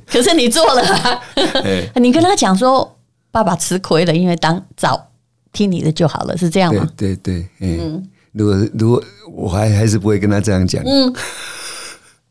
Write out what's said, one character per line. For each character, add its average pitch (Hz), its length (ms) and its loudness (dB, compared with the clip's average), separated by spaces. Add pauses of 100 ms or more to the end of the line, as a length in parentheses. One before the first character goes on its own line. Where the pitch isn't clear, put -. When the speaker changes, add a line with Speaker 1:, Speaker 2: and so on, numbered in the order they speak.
Speaker 1:
可 - 140 0
是 330 120 2
你 247 160 2
做 320 240 2
了 254 80 2
啊。 247 400 0 (420)
Speaker 2:
哎。 92 260 -2
Speaker 1:
<laughs> 254 120 0
你 247 100 6
跟 320 100 4
他 370 140 4
讲 190 220 2
说 254 400 0 (340)
：“爸 226 120 0
爸 185 120 0
吃 175 240 -2
亏 170 260 2
了， 160 100 2
因 180 120 2
为 170 80 0
当 165 280 0 (120)
早 - 360 -4 (420)
听 202 180 0
你 170 100 -2
的 156 100 0
就 160 160 0
好 - 160 -6
了。” - 140 -4
是 175 120 -2
这 175 100 0
样 170 140 2
吗？ 104 240 0
Speaker 2:
对， 95 200 -2
对， 90 240 -4 (180)
对， 95 80 -4
哎。 85 120 -2
Speaker 1:
嗯。 165 300 -8 (220)
Speaker 2:
如 104 140 -2
果， 104 100 2 (180)
如 110 160 2
果 120 140 2 (280)
我 - 180 -8
还， 107 200 0
还 107 180 2
是 107 100 2
不 95 100 -4
会 104 120 2
跟 104 100 0
他 104 120 2
这 107 100 0
样 92 160 2
讲。 - 180 -4
Speaker 1:
嗯。 262 280 2 (1160)